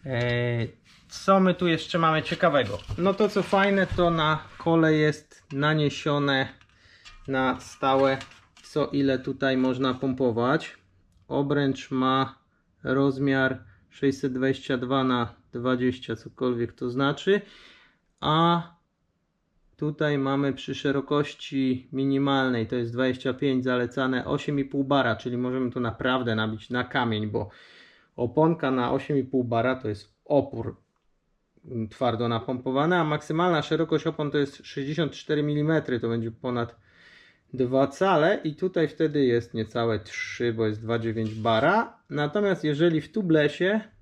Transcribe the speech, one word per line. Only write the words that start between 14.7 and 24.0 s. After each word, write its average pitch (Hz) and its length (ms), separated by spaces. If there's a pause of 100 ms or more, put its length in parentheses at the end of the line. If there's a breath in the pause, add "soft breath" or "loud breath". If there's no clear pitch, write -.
dwa 131 260
na 123 300 (180)
dwadzieścia, 127 640
cokolwiek 120 560
to 123 180
znaczy. 143 500 (800 loud breath)
A 165 420 (1120)
tutaj 151 420
mamy 139 340
przy 131 220
szerokości 135 1160
minimalnej, 135 720
to 127 100
jest 117 160
dwadzieścia 127 420
pięć, 127 300
zalecane 127 600